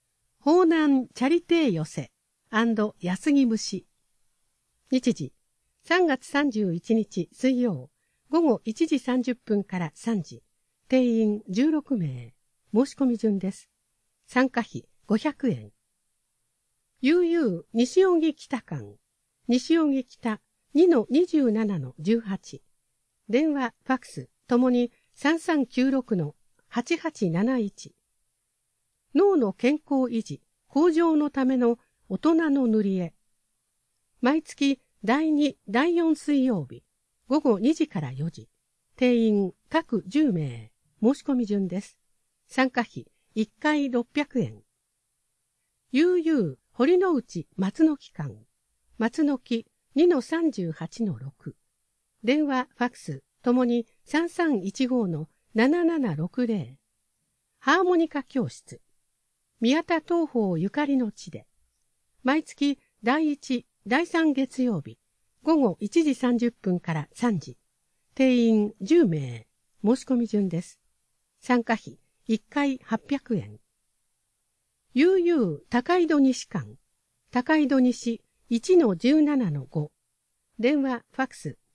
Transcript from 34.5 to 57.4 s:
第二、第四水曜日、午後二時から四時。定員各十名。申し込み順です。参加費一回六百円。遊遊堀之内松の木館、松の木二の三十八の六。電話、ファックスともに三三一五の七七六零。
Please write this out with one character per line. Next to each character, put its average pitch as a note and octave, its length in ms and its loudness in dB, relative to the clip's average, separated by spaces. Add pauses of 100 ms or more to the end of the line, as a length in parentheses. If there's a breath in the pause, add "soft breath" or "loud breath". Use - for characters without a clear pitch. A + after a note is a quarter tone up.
第 D4+ 300 0
二、 D4 240 0 (100)
第 D4+ 300 0
四 E4 180 2
水 C#4 300 0
曜 F#3+ 200 -2
日、 A#2 180 -20 (440)
午 D4 140 0
後 A3 180 2
二 C4 140 2
時 D#4 160 -2
か F#3+ 100 -6
ら C3 140 -8
四 D3 180 -6
時。 - 180 -20 (460)
定 B3 220 2
員 G#3 360 2 (160)
各 C4+ 380 -4
十 C#4 240 0
名。 B2+ 400 -6 (320)
申 C4 120 2
し - 80 -20
込 C#4+ 100 -2
み B3 120 -2
順 G3 220 -2
で F3+ 140 -6
す。 - 160 -18 (500)
参 C4 220 0
加 B3 120 -4
費 - 260 -10 (260)
一 A3 260 -2
回 D4+ 300 0
六 A#3+ 240 -2
百 C#4+ 260 -4
円。 A2+ 220 -6 (1300)
遊 F4 280 2
遊 C4+ 380 0 (140)
堀 D#4+ 260 2
之 F#4 140 2
内 A3+ 360 -4 (100)
松 F#3+ 260 -2
の D#4 140 4
木 - 160 -20
館、 C#3 220 -10 (640)
松 A3+ 260 -2
の C#4+ 160 0
木 A3+ 260 -6 (300)
二 D#4+ 120 4
の D#4 140 2
三 D#4+ 300 -2
十 F3 200 -6
八 E3+ 320 -8
の E3+ 140 -4
六。 - 380 -16 (680)
電 C#4+ 220 0
話、 C4 220 -4 (100)
フ B3 60 -2
ァ B3 40 -2
ッ - 40 -2
ク - 80 -20
ス C#3 240 -12 (180)
と A#3+ 100 0
も B3+ 140 2
に A#3+ 220 0 (180)
三 E4 240 -2
三 D4 340 -2
一 G3 220 -4
五 A#3+ 220 -2
の D#3+ 200 -6 (260)
七 C#4 300 2
七 D4 320 0
六 F#3 300 -4
零。 D3+ 320 -6 (840)